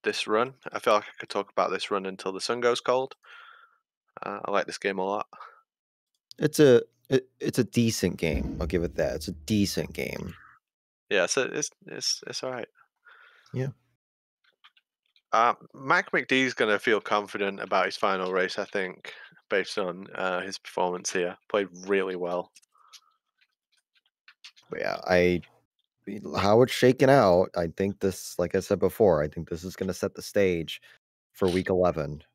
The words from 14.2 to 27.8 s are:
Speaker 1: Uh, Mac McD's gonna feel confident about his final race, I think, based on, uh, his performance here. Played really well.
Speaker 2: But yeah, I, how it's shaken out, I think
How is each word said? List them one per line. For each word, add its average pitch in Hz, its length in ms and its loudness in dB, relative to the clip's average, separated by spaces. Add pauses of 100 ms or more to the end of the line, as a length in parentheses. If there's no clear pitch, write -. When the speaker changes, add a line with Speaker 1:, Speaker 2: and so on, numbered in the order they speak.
Speaker 1:
Uh, 113 220 4 (200)
Mac 160 380 -2
McD's 131 420 0
gonna 107 240 2
feel 107 220 2
confident 101 600 -4
about 95 260 0
his 95 100 -6
final 92 360 -2
race, 92 260 -2
I 104 60 -4
think, 92 480 -8 (400)
based 95 260 -2
on, 92 380 -6
uh, 92 240 -2
his 95 180 -10
performance 90 540 -4
here. 90 240 -2 (120)
Played 101 200 0 (180)
really 95 300 0
well. 87 340 -4 (2250)
Speaker 2:
But - 100 -10
yeah, 50 160 -4 (100)
I, 90 360 4 (960)
how 104 240 6
it's 123 100 4
shaken 131 380 4
out, 95 460 6
I 85 200 -2
think 98 240 -2